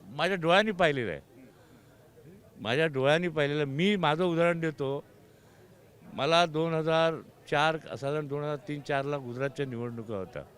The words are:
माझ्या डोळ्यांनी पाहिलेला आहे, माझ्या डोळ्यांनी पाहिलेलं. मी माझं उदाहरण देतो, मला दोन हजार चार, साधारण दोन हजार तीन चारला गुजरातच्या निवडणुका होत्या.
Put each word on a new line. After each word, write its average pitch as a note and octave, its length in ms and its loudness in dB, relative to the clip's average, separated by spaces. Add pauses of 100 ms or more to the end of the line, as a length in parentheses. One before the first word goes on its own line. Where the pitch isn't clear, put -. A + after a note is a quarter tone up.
माझ्या E3+ 320 -2
डोळ्यांनी F#3 360 4
पाहिलेला C#3+ 400 2
आहे, C#2+ 80 -8 (1400)
माझ्या B2+ 260 0
डोळ्यांनी D3 420 2
पाहिलेलं. D3 360 0
मी E3 320 0
माझं D#3+ 280 2
उदाहरण E3+ 360 2
देतो, C#3+ 440 -4 (1080)
मला E3 340 4
दोन D#3+ 280 0
हजार D#3+ 400 2 (360)
चार, D3+ 460 0
साधारण D3 300 -4
दोन C#3+ 160 -6
हजार D3 140 -4
तीन D3 240 -8
चारला C#3+ 380 -2
गुजरातच्या C3+ 480 -4
निवडणुका A#2 500 -6
होत्या. F2+ 260 -8 (160)